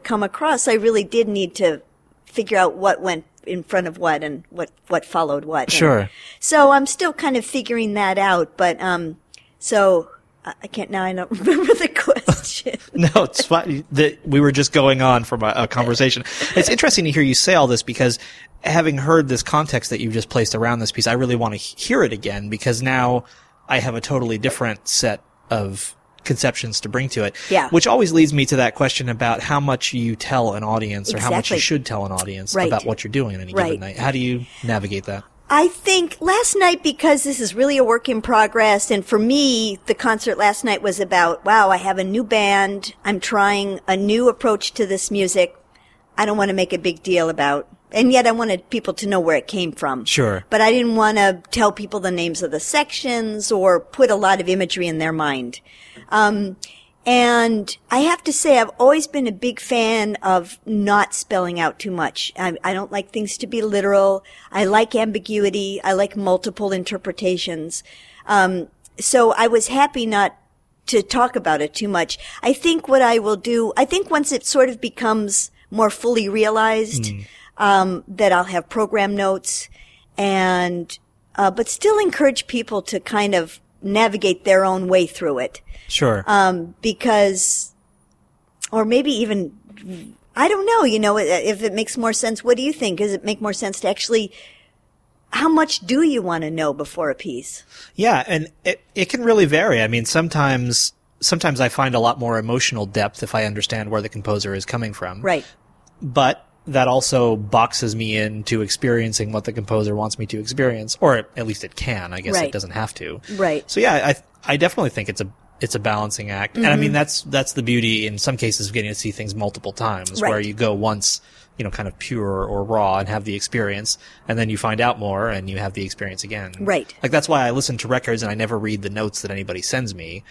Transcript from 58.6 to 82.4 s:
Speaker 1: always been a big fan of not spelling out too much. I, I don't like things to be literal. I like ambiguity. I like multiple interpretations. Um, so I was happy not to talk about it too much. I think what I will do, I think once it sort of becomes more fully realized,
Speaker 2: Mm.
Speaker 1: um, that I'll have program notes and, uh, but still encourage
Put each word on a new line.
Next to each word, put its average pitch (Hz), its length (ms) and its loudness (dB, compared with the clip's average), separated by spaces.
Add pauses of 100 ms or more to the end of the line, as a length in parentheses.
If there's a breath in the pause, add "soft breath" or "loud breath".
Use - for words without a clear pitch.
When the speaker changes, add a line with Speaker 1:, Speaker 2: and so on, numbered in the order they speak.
Speaker 1:
always 294 260 6
been 277 200 -2
a 220 60 -2
big 233 280 -4
fan 220 640 0
of 185 420 0
not 208 480 2
spelling 180 480 -2
out 160 180 -2
too 202 120 -8
much. - 480 -4
I, 180 260 -4
I 185 80 -2
don't 196 180 -6
like 196 200 -6
things 214 280 -6
to 240 80 -10
be 226 140 -6
literal. 196 640 2 (260 loud breath)
I 202 140 0
like 220 300 2
ambiguity. 202 880 -2
I 196 80 2
like 202 240 0
multiple 196 560 -2
interpretations. 180 1120 -4 (440 loud breath)
Um, 185 420 2 (300)
so 240 340 2
I 233 160 4
was 226 200 2
happy 269 380 0
not 202 280 0 (520)
to 220 160 2
talk 247 340 0
about 156 240 0
it 151 140 -4
too 214 140 -6
much. 175 300 -2 (240 loud breath)
I 262 120 2
think 330 340 0
what 269 140 6
I 233 160 6
will 208 180 0
do, 226 400 0
I 262 80 4
think 370 260 -2
once 294 220 0
it 254 140 -4
sort 262 240 4
of 233 100 -10
becomes 220 680 -2 (200 soft breath)
more 214 200 2
fully 226 360 0
realized, 220 800 0
Speaker 2:
Mm. 101 220 -8 (320 loud breath)
Speaker 1:
um, 190 500 2
that 196 240 2
I'll 180 120 4
have 180 260 -6
program 202 440 -2
notes 196 540 -4 (480 soft breath)
and, 185 840 -2 (380)
uh, 196 140 2
but 226 180 -4
still 415 300 2
encourage 302 480 2